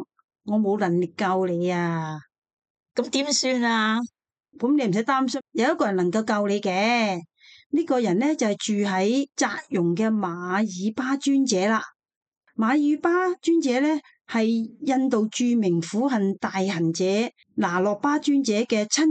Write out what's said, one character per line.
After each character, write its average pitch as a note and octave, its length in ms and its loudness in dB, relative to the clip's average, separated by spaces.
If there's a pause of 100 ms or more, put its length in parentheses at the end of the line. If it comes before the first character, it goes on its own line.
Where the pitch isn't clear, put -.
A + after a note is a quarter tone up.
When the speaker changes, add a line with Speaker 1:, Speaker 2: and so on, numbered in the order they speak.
(440)
Speaker 1:
我 G#3+ 140 -2
冇 G#3 200 2
能 F3+ 220 0
力 F3 160 -2
救 F#3 300 0
你 F3 240 0
啊。」 E3 480 -4 (760)
Speaker 2:
咁 - 160 -4
點 C#4 220 -2
算 B3+ 300 0
啊？ A3+ 360 0 (600)
Speaker 1:
咁 C#4 180 2
你 C4+ 80 2
唔 F#3+ 80 0
使 A3 120 0
擔 C4 260 0
心， C4+ 100 -6 (120)
有 B3 200 2
一 E4+ 40 -2
個 C#4 100 0
人 G3 100 -2
能 F3+ 140 0
夠 A3 140 0
救 G#3 240 0
你 G3+ 120 0
嘅。 G#3 580 0 (520)
呢 D#4+ 140 0
個 B3+ 160 0
人 F#3+ 180 2
呢， D4 160 2
就 A#3+ 140 0
係 G3+ 80 -2
住 - 160 -4 (140)
喺 G#3 500 0
扎 G#3+ 340 -2
容 F3 240 0
嘅 A3 140 0
馬 F3+ 480 -4
爾 G3+ 380 -2
巴 C4 220 -4
尊 C#4 300 2
者 A3+ 200 2
啦。 A3 140 2 (760)
馬 A3 200 2
爾 D4 240 2
巴 F4+ 400 2
尊 E4 200 2
者 B3+ 200 2
呢， D4 80 2 (380)
係 A3+ 180 0 (360)
印 C4 280 0
度 A3 200 2
著 - 160 -2 (120)
名 F3 240 2
苦 G#3 280 -2
行 G3+ 260 0
大 G3+ 160 -6
行 F#3 420 -2
者 F3+ 120 -2 (500)
拿 F3+ 240 0
洛 G#3 160 0
巴 D4 240 0
尊 C#4+ 240 2
者 G#3+ 120 0
嘅 G#3+ 320 0
親 D#4 240 0